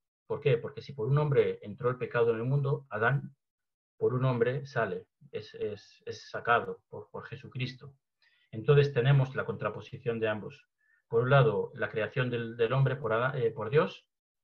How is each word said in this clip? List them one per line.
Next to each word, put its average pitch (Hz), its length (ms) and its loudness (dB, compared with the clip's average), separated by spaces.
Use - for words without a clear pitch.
¿Por - 140 -6
qué? 123 180 2
Porque - 240 -8
si - 120 -14
por 139 140 -4
un 139 100 2
hombre 127 440 2
entró 104 280 -4
el 127 80 -2
pecado 117 340 0
en 113 60 0
el 113 80 -4
mundo, 139 440 0
Adán, 120 460 0
por 110 160 0
un 127 100 0
hombre 127 420 0
sale, 107 420 -4
es, - 240 -12
es, 107 500 -10
es - 240 -14
sacado 107 580 0
por, - 220 -14
por 98 160 -12
Jesucristo. - 680 -10
Entonces 139 420 4
tenemos 131 420 4
la 104 80 -2
contraposición 107 800 -6
de 110 80 0
ambos. 101 400 -8
Por 117 140 2
un 127 80 2
lado, 110 440 4
la 107 140 -4
creación 113 400 -2
del, 117 260 -6
del 117 160 2
hombre 135 240 2
por 110 160 -4
Adán, 127 260 0
eh, 117 140 0
por 110 180 -8
Dios, 165 380 0